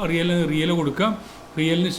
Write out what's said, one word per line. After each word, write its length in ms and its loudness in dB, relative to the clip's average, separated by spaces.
റിയൽ, 200 2
റിയൽ 180 2
കൊടുക്കുക. 280 0
റിയലിന് 420 2